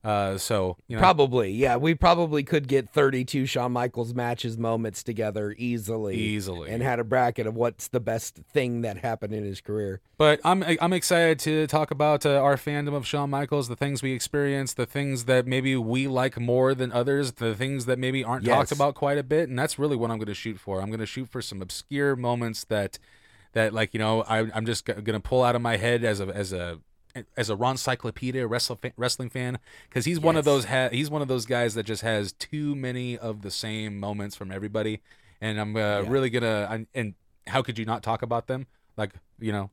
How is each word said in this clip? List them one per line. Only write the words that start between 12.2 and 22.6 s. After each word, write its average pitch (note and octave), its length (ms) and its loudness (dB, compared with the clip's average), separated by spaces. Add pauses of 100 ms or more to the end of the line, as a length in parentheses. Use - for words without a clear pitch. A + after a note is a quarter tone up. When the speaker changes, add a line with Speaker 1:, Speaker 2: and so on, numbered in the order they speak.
Speaker 1:
uh, D3 60 6 (100)
our C#3 160 6
fandom D3 360 -2
of C#3 140 -4
Shawn C#3+ 220 -2
Michaels, C#3 400 0
the - 80 -6
things C#3 260 -2
we C3+ 80 0
experienced, C#3 640 0
the B2 100 0
things C3+ 380 -2
that B2+ 240 4
maybe C3 300 2
we B2 320 0
like B2+ 280 0
more B2+ 380 4
than B2+ 160 -2
others, C3 400 2
the A2+ 240 -2
things C3 300 -2
that B2+ 120 0
maybe B2+ 280 0
aren't B2 200 -2
talked C3 260 4
Speaker 2:
Yes. C#3+ 60 -2
Speaker 1:
about C#3+ 180 2
quite C#3+ 220 0
a C#3 60 0
bit. D3+ 240 2
And B2+ 100 -4
that's D3+ 220 -2
really C#3+ 160 2
what A2+ 160 0
I'm A2 80 -4
gonna G#2 140 -4
shoot G2+ 260 -8
for. F#2+ 220 -4
I'm G#2 100 -4
gonna A2 140 -4
shoot C3 240 -8
for B2 120 -8
some G2 200 -8
obscure C#3 560 -2
moments A#2+ 480 -2